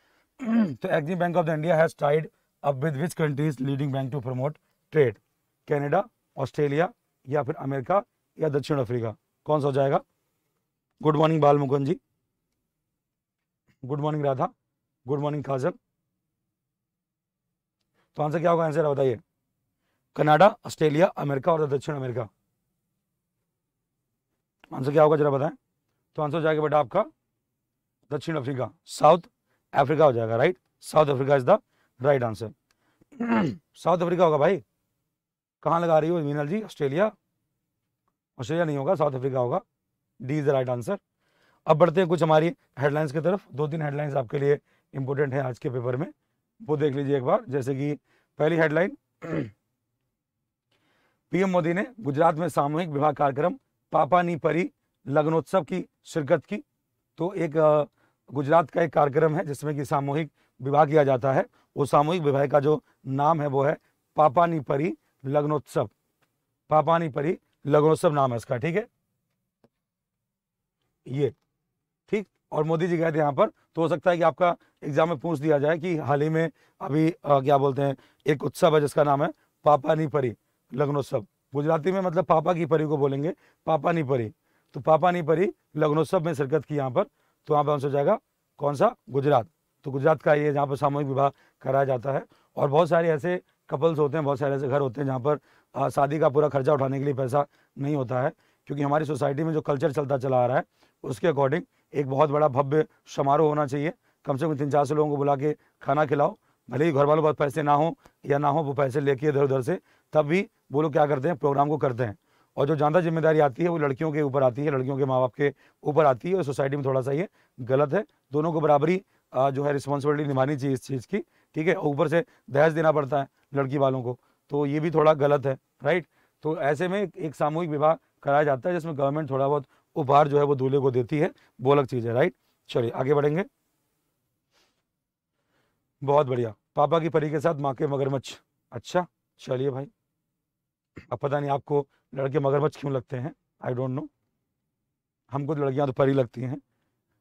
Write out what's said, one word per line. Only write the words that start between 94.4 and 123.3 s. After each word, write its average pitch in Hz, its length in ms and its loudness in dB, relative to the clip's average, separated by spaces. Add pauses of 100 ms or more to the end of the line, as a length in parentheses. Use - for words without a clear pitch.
ऐसे 139 140 -4
घर 139 120 0
होते 135 200 -4
हैं 143 60 -2
जहाँ 131 140 -4
पर, 143 180 0 (360)
अ, 139 140 -2
शादी 143 300 0
का 151 100 4
पूरा 147 200 2
खर्चा 139 240 0
उठाने 135 260 0
के 135 60 -4
लिए 143 100 -2
पैसा 135 320 -2 (300)
नहीं 143 200 -4
होता 127 260 -4
है, 151 100 -2 (360)
क्योंकि 147 140 -4
हमारी 147 220 0
सोसाइटी 143 400 -2
में 160 80 -2
जो 156 80 -2
कल्चर 147 320 -2
चलता 139 260 -2
चला 127 240 2
आ 123 40 2
रहा 123 100 0
है 175 80 0 (400)
उसके 143 240 -2
according 135 360 0 (280)
एक 139 160 -2
बहुत 139 220 2
बड़ा 147 180 2
भव्य 143 380 0 (200)
समारोह 147 420 2
होना 147 180 0
चाहिए। 139 260 -4 (320)
कम 143 120 -2
से 139 100 -4
कम 156 100 -2
तीन 139 140 -4
चार 143 140 4
सौ 135 100 -4
लोगों 151 160 2
को 143 60 -2
बुला 143 200 0
के 147 160 -2 (300)
खाना 147 240 0
खिलाओ, 147 300 0 (320)
भले 131 160 -2
ही 170 80 2
घर 139 120 4
वालों 151 180 2
के 151 40 2
पास 151 100 0
पैसे 147 260 -2
ना 143 120 2
हो 156 220 0 (300)
या 143 120 0
ना 147 100 0
हो, 147 140 0
वो 143 100 -4
पैसे 135 280 -2
लेके 139 260 0
इधर 143 180 2
उधर 135 180 0
से, 170 180 -4 (320)
तब 156 140 2
भी 175 220 0 (240)
वो 143 100 0
लोग 156 100 -2
क्या 147 140 2
करते 143 220 -2
हैं, 175 80 -2
प्रोग्राम 143 320 0
को 151 100 -2
करते 127 260 -2
हैं। 101 120 -8 (400)
और 139 100 0
जो 156 100 0
ज़्यादा 151 240 2
जिम्मेदारी 160 380 0
आती 147 240 2
है 170 60 0
वो 170 100 -2
लड़कियों 147 340 -2
के 151 100 -2
ऊपर 139 200 0
आती 127 220 0
है, 156 60 0
लड़कियों 135 280 -2
के 139 60 2
माँ 131 160 0
बाप 127 140 -2
के 143 180 0 (320)
ऊपर 151 220 2
आती 135 240 0
है, 190 60 0
और 185 60 0
सोसाइटी 139 340 -2
में 143 80 -6
थोड़ा 131 180 0
सा 131 100 -4
ये 165 160 -4 (300)
गलत 135 360 0
है। 208 100 0 (280)
दोनों 151 200 -2
को 160 80 -2
बराबरी, 151 420 2 (300)
अ, 131 180 2
जो 139 140 -4
है 147 80 0
रिस्पॉन्सिबिलिटी 143 560 -2
निभानी 139 280 0
चाहिए 135 180 -2
इस 123 80 -6
चीज़ 131 240 -8
की, 202 120 -4 (380)
ठीक 160 120 -2
है। 180 60 2
ऊपर 151 340 -2
से 165 160 2 (260)
दहेज 147 220 4
देना 160 200 2
पड़ता 143 280 0
है 139 80 -6 (260)